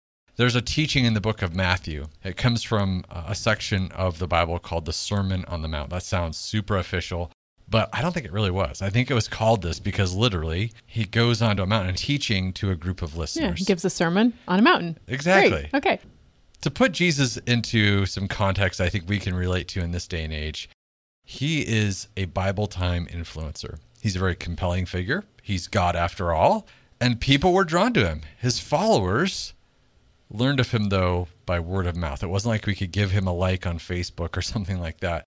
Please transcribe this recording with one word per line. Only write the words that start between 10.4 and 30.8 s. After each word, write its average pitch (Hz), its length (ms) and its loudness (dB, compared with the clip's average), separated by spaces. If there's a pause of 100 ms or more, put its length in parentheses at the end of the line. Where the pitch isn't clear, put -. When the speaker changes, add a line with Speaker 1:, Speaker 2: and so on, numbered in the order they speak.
Speaker 1:
he 113 180 -4
goes 117 360 2
onto 104 200 2
a 90 60 0
mountain 95 280 2
teaching 98 580 0
to 98 180 -2
a 92 40 0
group 90 280 -6
of 76 100 -6
Speaker 2:
Yeah, 82 60 -6
Speaker 1:
listeners. 95 400 -2
Speaker 2:
he 190 60 -4
gives 190 200 2
a 185 60 0
sermon 190 420 2 (140)
on 180 100 2
a 214 60 6
mountain. 175 340 4 (100)
Speaker 1:
Exactly. 135 600 4
Speaker 2:
Great. - 60 -4
Okay. 285 240 0 (640)
Speaker 1:
To 143 100 -2
put 247 220 2
Jesus 139 520 2
into 104 640 4
some 98 200 -4
context 98 540 0
I 90 80 2
think 87 180 -4
we 101 120 0
can 92 160 -4
relate 90 340 0
to 95 120 -4
in 85 100 -4
this 87 160 -6
day 82 160 -6
and 78 100 -6
age, 78 360 -8 (540)
he 147 380 -2
is 107 460 0 (100)
a 95 80 -2
Bible 95 420 -2
time 87 400 -2
influencer. 80 680 -10 (240)
He's 98 140 0
a 90 40 -2
very 90 160 2
compelling 87 500 -2
figure. 92 380 -2 (200)
He's 92 240 -4
God 87 280 2
after 85 380 0
all, 156 320 4 (340)
and 123 220 2
people 139 320 4
were 190 100 6
drawn 180 300 2
to 131 140 4
him. 78 140 -4 (160)
His 120 220 -2
followers 151 920 2 (760)
learned 139 300 2
of 120 120 2
him, 107 180 2